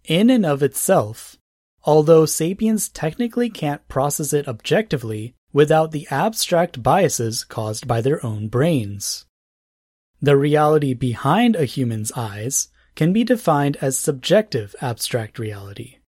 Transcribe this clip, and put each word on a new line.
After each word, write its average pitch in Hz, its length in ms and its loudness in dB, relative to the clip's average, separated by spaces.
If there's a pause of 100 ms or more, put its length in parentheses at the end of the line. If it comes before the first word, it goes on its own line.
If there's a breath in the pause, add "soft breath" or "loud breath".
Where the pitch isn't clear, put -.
in 190 240 2
and 247 160 4
of 143 180 0
itself, 135 720 -2 (480)
although 156 420 6
sapiens 202 600 -2
technically 233 600 -4
can't 147 380 -6
process 143 460 -2
it 147 160 -2
objectively 120 840 -4 (180)
without 156 400 4
the 151 180 -10
abstract 175 720 -2
biases 127 640 0
caused 107 420 -8
by 117 140 0
their 135 260 -2
own 107 220 -6
brains. 107 760 -2 (960)
The 143 160 4
reality 147 580 2
behind 143 600 0
a 160 100 0
human's 113 480 -4
eyes 110 560 -6 (280)
can 160 160 2
be 220 100 2
defined 151 580 2
as 135 160 -2
subjective 143 840 0
abstract 117 580 -6
reality, 104 600 -12 (140)